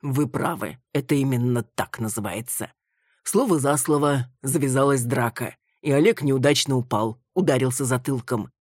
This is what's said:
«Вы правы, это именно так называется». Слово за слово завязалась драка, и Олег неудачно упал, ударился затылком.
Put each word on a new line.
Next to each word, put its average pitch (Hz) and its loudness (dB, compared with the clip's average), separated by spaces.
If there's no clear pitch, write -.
«Вы 143 0
правы, 143 -4
это 139 0
именно 123 2
так - -8
называется». 107 -6
Слово 196 2
за 139 2
слово 143 2
завязалась 135 2
драка, 120 -4
и 143 0
Олег 156 4
неудачно 139 2
упал, 113 -2
ударился 135 0
затылком. 123 -2